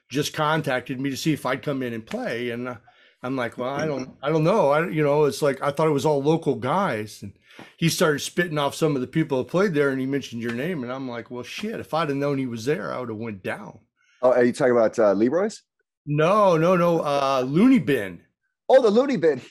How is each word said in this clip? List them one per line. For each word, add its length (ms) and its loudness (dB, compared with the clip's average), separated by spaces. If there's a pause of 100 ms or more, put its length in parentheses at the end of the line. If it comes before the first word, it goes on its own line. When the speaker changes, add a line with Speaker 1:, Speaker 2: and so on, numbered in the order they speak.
Speaker 1:
just 240 -4
contacted 640 -2
me 100 -4
to 60 -6
see 160 -2
if 140 -4
I'd 180 -4
come 180 -4
in 120 -6
and 120 -10
play. 440 -6
And, 180 -8
uh, 80 -10 (480)
I'm 140 -4
like, 200 -4
"Well, 160 -6
I 120 -4
don't, 360 -6
I 80 -4
don't 140 2
know." 280 4
I, 180 2
you 140 0
know, 200 4
it's 180 0
like, 220 0
I 80 0
thought 160 0
it 40 2
was 140 0
all 160 2
local 340 0
guys. 680 -4
And 80 -14 (460)
he 100 0
started 320 2
spitting 380 -4
off 180 -2
some 200 0
of 40 -2
the 80 -4
people 300 -2
that 120 -4
played 240 0
there, 160 2
and 120 -2
he 40 -4
mentioned 360 -6
your 120 -4
name. 300 -6
And 80 -8
I'm 160 -8
like, 240 -10
"Well, 120 -10
shit, 360 -10
if 140 -8
I'd 160 0
have 80 -2
known 220 -2
he 60 -4
was 200 -8
there, 280 -2
I 60 -6
would 80 -8
have 100 -8
went 240 -10
down." 380 -10 (420)
Speaker 2:
Oh, 100 6
are 120 4
you 100 4
talking 180 2
about, 260 4
uh, 160 6
Leroy's? 480 0 (460)
Speaker 1:
No, 500 4
no, 180 4
no. 260 2
Uh, 440 0
Looney 320 6
Bin. 460 -2 (440)
Speaker 2:
Oh, 140 8
the 80 4
Looney 280 2
Bin. 220 2 (120)